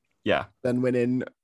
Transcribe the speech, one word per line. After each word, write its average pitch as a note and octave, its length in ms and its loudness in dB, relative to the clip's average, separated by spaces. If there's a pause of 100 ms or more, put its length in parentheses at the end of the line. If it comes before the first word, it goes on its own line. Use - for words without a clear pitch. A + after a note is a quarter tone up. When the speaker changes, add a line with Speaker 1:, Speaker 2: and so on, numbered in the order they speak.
(260)
Speaker 1:
Yeah. E2+ 200 2 (180)
Speaker 2:
Than B2 180 0
winning, B2 420 0 (200)